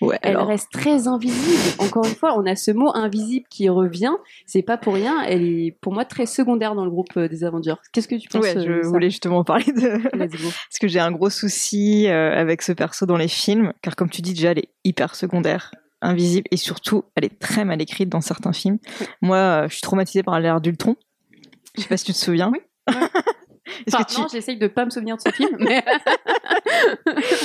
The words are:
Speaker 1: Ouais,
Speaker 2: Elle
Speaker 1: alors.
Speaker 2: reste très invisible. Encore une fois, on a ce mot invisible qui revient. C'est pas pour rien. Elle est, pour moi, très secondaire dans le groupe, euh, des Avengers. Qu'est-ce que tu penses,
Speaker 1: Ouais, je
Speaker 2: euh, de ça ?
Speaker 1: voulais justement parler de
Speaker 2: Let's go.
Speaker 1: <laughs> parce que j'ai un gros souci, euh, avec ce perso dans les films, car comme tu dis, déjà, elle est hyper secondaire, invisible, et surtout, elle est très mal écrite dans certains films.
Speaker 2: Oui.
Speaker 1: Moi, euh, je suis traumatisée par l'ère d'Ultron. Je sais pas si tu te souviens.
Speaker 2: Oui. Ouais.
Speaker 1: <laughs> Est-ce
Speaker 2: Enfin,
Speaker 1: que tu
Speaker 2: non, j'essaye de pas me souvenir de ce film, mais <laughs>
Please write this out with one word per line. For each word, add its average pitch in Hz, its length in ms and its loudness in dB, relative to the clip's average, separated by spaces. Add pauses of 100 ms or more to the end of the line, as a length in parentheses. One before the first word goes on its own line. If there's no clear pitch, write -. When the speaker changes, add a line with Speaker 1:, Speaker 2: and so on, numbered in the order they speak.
Speaker 1:
Ouais, - 220 0
Speaker 2:
Elle 196 140 2
Speaker 1:
alors. - 120 0
Speaker 2:
reste 208 240 -2
très 269 360 0
invisible. 247 720 2
Encore 220 260 2
une 226 100 0
fois, 311 240 0
on 196 80 0
a 190 100 2
ce - 140 0
mot 247 240 4
invisible 220 560 -2
qui 196 180 0
revient. 185 440 2 (340)
C'est 190 160 2
pas 226 140 0
pour 214 180 0
rien. 254 320 0
Elle 180 160 2
est, 170 380 -2
pour 190 120 -4
moi, 220 120 -2
très 262 220 -2
secondaire 226 480 0
dans 196 100 -2
le 180 60 -2
groupe, 180 260 -4
euh, 170 120 0
des 160 160 -4
Avengers. 165 300 -2 (180)
Qu'est-ce 226 160 0
que 240 80 -4
tu 220 120 -12
penses, 220 160 0
Speaker 1:
Ouais, 208 100 2
je 175 160 0
Speaker 2:
euh, 170 80 2
de 170 40 2
ça ? 165 60 0
Speaker 1:
voulais 175 220 4
justement 180 340 0
parler 165 220 2
de 240 500 0
Speaker 2:
Let's 175 160 -2
go. 165 160 -6 (100)
Speaker 1:
<laughs> - 120 -16
parce - 100 -10
que 208 80 2
j'ai 175 120 2
un 170 120 2
gros 180 180 0
souci, 208 760 2
euh, 160 300 4
avec 165 240 0
ce 180 100 -2
perso 170 340 -2
dans 175 100 2
les 165 120 2
films, 208 440 2 (100)
car - 140 -6
comme 175 140 0
tu - 120 -8
dis, 180 120 -4
déjà, 170 180 2
elle 156 80 0
est - 80 -8 (160)
hyper - 300 0
secondaire, 170 560 -2 (320)
invisible, 175 480 2
et 185 60 2
surtout, - 480 -2 (120)
elle 147 80 2
est - 140 -6
très 214 260 -2
mal 165 160 -2
écrite 185 280 -4
dans 165 120 -2
certains - 320 -4
films. 202 260 -2 (220)
Speaker 2:
Oui. 208 60 -6 (160)
Speaker 1:
Moi, 185 140 2
euh, 170 320 2
je - 60 -10
suis - 80 -10
traumatisée 190 400 0
par 175 180 0
l'ère 165 200 2
d'Ultron. 170 360 0 (800)
Je 214 60 -8
sais - 60 -10
pas 185 80 0
si - 80 -6
tu 196 80 -4
te - 60 -4
souviens. 180 340 2
Speaker 2:
Oui. 302 60 -2 (360)
Ouais. 254 80 -2
Speaker 1:
<laughs> - 40 2 (800)
Est-ce 220 100 2
Speaker 2:
Enfin, 226 80 2
Speaker 1:
que - 100 -6
tu 240 60 -2
Speaker 2:
non, 311 100 -2
j'essaye 233 280 -6
de 208 80 2
pas 226 180 -2
me 240 60 -4
souvenir 226 260 -6
de 226 60 -18
ce - 80 0
film, 294 280 0
mais 240 240 2
<laughs> - 1200 0 (400)